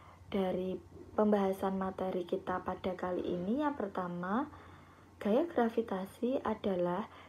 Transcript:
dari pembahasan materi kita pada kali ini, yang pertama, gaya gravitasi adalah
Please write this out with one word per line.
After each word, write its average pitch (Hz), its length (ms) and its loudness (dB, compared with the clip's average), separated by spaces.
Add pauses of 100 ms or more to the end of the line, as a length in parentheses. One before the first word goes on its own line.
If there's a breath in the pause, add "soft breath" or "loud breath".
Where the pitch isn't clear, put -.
(280 loud breath)
dari 185 480 0 (400)
pembahasan 196 640 4
materi 190 480 -2
kita 185 400 -2
pada 185 320 -2
kali 180 240 -2
ini, 196 400 0
yang 294 120 0
pertama, 196 720 -2 (720 loud breath)
gaya 226 280 4
gravitasi 226 960 0
adalah 190 680 0 (160 loud breath)